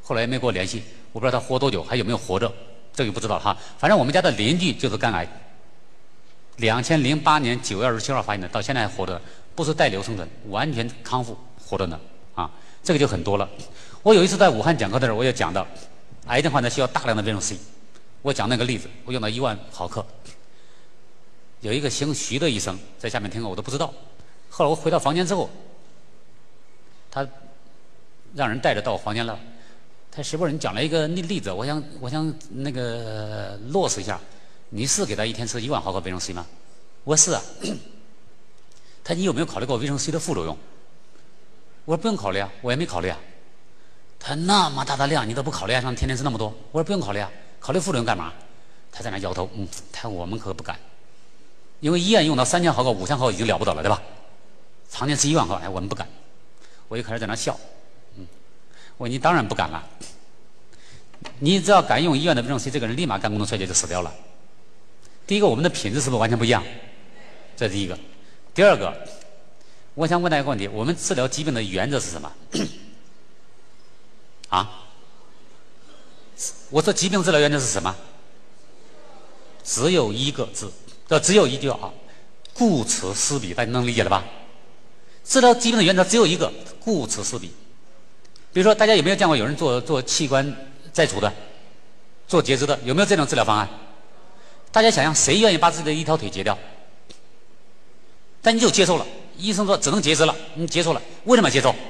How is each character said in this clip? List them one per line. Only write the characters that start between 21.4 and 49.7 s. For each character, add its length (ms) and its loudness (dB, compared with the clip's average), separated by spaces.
有 100 -2
一 80 2
个 80 0
姓 260 0
徐 240 -2
的 120 4
医 100 0
生 180 -4
在 100 -6
下 100 -2
面 120 -2
听 100 -6
过， 100 -4
我 60 -4
都 60 -4
不 80 -6
知 80 -2
道。 120 -2
后 120 0
来 80 6
我 60 2
回 140 0
到 80 4
房 160 2
间 120 2
之 80 0
后， 140 -2
他 160 -4
让 120 0
人 140 0
带 140 4
着 80 0
到 100 0
我 60 0
房 160 -4
间 100 0
了。 160 -6
他 120 -8
说 60 -
：“石 80 -4
博 100 0
士， 60 0
你 60 -4
讲 160 -4
了 100 0
一 20 0
个 220 2
例， 140 -2
例 180 -2
子， 100 -4
我 140 -4
想， 180 -2
我 120 -6
想 220 -2
那 200 -4
个 880 -6
落 180 2
实 140 -2
一 20 -6
下。 160 -4
你 180 -4
是 200 2
给 100 -2
他 80 0
一 80 -2
天 140 -4
吃 160 -4
一 80 -4
万 100 2
毫 100 -4
克 100 -2
维 100 -6
生 100 -4
素 60 -4
C 80 -6
吗？” 100 -6
我 120 4
说 80 8
：“是 80 2
啊。” 100 0
<clears throat> 600 -12
他 120 -2
说 20 0
：“你 60 0
有 100 2
没 80 0
有 60 0
考 140 -6
虑 40 -2
过 140 0
维 80 -2
生 120 -2
素 60 -2
C 80 -2
的 80 0
副 140 -2
作 100 0
用？” 100 -2
我 100 2
说 40 -
：“不 80 0
用 60 2
考 160 -2
虑 100 0
啊， 200 -4
我 100 -2
也 60 4
没 80 0
考 160 -4
虑 80 0
啊。” 100 -2
他 140 -4
说 120 -2
：“那 240 4
么 140 -2
大 120 0
的 120 4
量 200 2
你 60 -4
都 80 -2
不 80 -2
考 160 -4
虑 80 2
啊， 60 4
让 140 -2
天 120 0
天 100 0
吃 60 -2
那 80 0
么 80 -2
多？” 80 0
我 100 0
说 60 2
：“不 60 -2
用 80 2
考 120 -2
虑 60 0
啊， 100 -2
考 140 -4
虑 80 4
副 100 -2
作 60 2
用 80 2
干 120 2
嘛？” 160 -6
他 100 -8
在 80 -4
那 80 -4
摇 160 -2
头， 200 -2
嗯， 120 -4